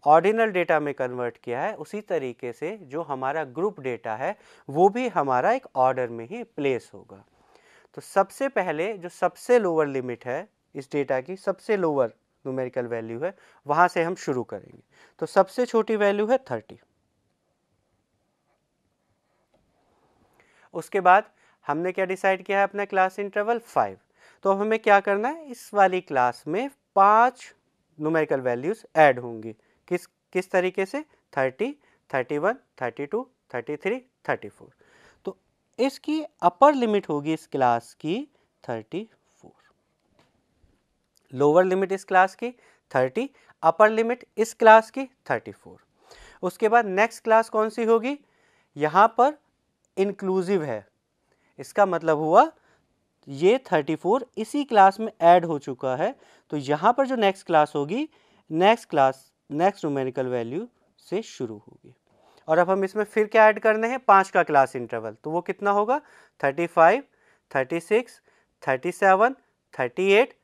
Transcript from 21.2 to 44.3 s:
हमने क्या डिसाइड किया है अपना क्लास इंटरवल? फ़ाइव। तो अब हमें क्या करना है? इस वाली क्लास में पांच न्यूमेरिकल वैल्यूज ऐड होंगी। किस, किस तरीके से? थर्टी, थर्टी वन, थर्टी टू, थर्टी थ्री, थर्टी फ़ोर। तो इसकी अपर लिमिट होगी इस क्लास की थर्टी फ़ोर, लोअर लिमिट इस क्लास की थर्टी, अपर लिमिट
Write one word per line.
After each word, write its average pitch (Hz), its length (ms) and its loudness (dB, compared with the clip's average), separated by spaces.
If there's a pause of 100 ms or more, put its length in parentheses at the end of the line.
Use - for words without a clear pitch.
हमने 170 260 -4
क्या 190 120 -4
डिसाइड 185 380 -2
किया 196 160 -4
है 196 60 2
अपना 202 200 -6
क्लास 190 340 -2
इंटरवल? 208 400 -4
फ़ाइव। 107 400 -4 (440)
तो 196 80 0
अब 196 100 0
हमें 220 180 -2
क्या 208 220 4
करना 208 280 -2
है? 320 180 -10
इस - 280 -18
वाली 185 260 2
क्लास 123 460 -2
में 214 240 -6 (300)
पांच 220 420 4 (560)
न्यूमेरिकल 156 420 -2
वैल्यूज 127 440 -6 (140)
ऐड 139 200 4
होंगी। 113 340 -12 (360)
किस, 180 180 -6
किस - 440 -8
तरीके 185 360 -2
से? 285 180 -8 (280)
थर्टी, 139 400 -4 (380)
थर्टी 139 280 -4
वन, 190 160 -2 (280)
थर्टी 131 240 -8
टू, 233 200 -8 (280)
थर्टी 131 220 -8
थ्री, 208 220 -6 (300)
थर्टी 117 200 -6
फ़ोर। - 220 -20 (560)
तो 190 100 -12 (420)
इसकी 302 440 -4 (200)
अपर 269 320 4
लिमिट 220 340 -2
होगी 147 260 -4
इस - 140 -12
क्लास 120 520 0
की 160 160 -4 (480)
थर्टी 127 440 -10 (340)
फ़ोर, - 100 -20 (1800)
लोअर 147 320 4
लिमिट 185 280 -2
इस 196 120 -8
क्लास 190 300 2
की 240 160 -10 (400)
थर्टी, 131 380 -2 (340)
अपर 214 280 4
लिमिट 226 340 -4 (140)